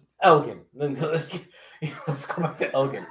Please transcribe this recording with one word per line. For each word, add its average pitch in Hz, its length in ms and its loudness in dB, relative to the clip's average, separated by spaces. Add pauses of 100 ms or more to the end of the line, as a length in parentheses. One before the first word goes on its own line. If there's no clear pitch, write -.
(220)
Elgin. 147 460 6
<laughs> - 60 -20
Let's 147 1500 -6
go - 140 -4
back 156 180 -2
to 165 140 -2
Elgin, 131 380 0